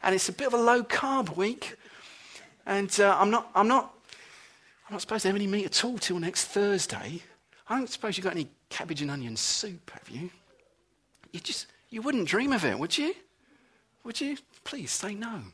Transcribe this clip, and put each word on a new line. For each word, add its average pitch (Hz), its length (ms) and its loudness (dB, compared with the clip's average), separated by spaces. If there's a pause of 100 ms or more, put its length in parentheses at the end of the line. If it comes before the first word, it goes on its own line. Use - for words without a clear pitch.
and 190 100 4
it's 190 160 2
a 226 40 -4
bit 269 160 -2
of 240 60 0
a 240 40 6
low-carb 240 760 2
week, 208 400 -4 (880)
and, 196 320 0
uh, 196 180 8
I'm 196 140 6
not, 233 240 2
I'm 202 140 6
not, 247 260 4 (960)
I'm 202 60 -10
not 196 60 -6
supposed 220 220 -4
to 196 60 4
have 190 80 2
any 202 100 0
meat 196 200 0
at - 180 0
all 247 120 -2
till 180 220 -2
next 170 280 -2
Thursday. 190 760 -2 (460)
I 233 100 -2
don't 254 100 -4
suppose - 300 -6
you've 185 60 -8
got 185 100 0
any 160 140 -4 (220)
cabbage 156 320 -6
and 147 80 -4
onion 123 260 -6
soup, - 560 -4
have - 160 -20
you?" 165 220 -10 (1000)
You 175 80 -14
just, - 280 -8 (240)
you 220 120 -8
wouldn't 247 240 0
dream 247 260 2
of 208 120 2
it, 107 120 2
would 151 220 -2
you? 311 160 0 (880)
Would 233 180 -8
you? 285 160 -4 (280)
Please 233 260 -10
say - 240 -4
no. 220 280 -8 (120)